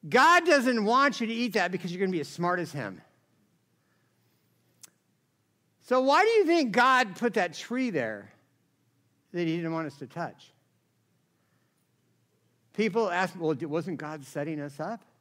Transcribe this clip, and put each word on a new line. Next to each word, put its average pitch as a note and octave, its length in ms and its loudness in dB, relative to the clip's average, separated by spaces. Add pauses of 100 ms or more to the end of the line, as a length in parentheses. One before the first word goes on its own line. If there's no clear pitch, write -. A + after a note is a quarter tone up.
God D#4+ 380 6
doesn't B3+ 380 4
want B3+ 380 2
you A3 60 -4
to A3+ 60 -6
eat A#3 200 -4
that F#3 180 0
because F#3 200 -6
you're F3+ 80 -10
gonna F#3+ 120 -2
be E3+ 100 -2
as C#3+ 60 -8
smart F3 320 -2
as E3+ 120 -8
him. A2+ 300 -10 (2750)
So B3+ 180 2
why C#4+ 220 4
do G#4+ 60 4
you A4 160 4
think D#4 260 2
God B3 440 4
put A3+ 200 -2
that F3+ 180 0
tree B3 360 -6
there A2 420 -6 (1000)
that F3 120 -2
he E3 120 -2
didn't E3 160 -4
want D#3+ 140 -6
us C3+ 100 -14
to B2+ 100 -14
touch? - 460 -12 (2250)
People G#3+ 380 0
ask, F3 260 -2
"Well, D#3+ 160 -2
wasn't D3+ 440 -6
God D3+ 280 -12
setting D3+ 340 -8
us C#3+ 200 -12
up?" G3 240 -10 (180)